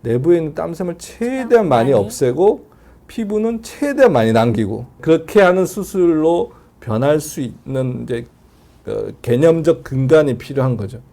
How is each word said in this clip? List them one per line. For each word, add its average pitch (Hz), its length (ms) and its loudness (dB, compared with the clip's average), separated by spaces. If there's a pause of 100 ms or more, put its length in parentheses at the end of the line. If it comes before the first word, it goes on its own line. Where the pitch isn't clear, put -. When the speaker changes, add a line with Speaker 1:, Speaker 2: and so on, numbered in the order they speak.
Speaker 1:
내부에 131 340 0
있는 160 160 -4
땀샘을 175 440 -8
최대한 240 680 -2
많이 127 240 2
Speaker 2:
많이. - 20 4 (120)
Speaker 1:
없애고 147 600 0 (400)
피부는 220 560 -4
최대한 277 500 0
많이 113 180 2
남기고 113 540 0 (160)
그렇게 165 400 2
하는 185 240 4
수술로 170 880 0 (280)
변할 135 400 0
수 151 220 -10
있는 127 640 -6
이제 117 220 -6 (600)
그 52 360 -8
개념적 156 600 2
근간이 135 540 2
필요한 131 400 -2
거죠. 117 220 -8 (140)